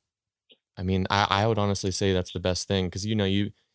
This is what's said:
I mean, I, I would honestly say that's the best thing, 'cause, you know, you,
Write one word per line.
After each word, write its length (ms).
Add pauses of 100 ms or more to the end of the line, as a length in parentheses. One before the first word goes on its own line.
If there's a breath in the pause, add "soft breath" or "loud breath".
(760)
I 60
mean, 300
I, 180
I 160
would 140
honestly 320
say 220
that's 180
the 80
best 280
thing, 220
'cause, 160
you 80
know, 120
you, 260 (240)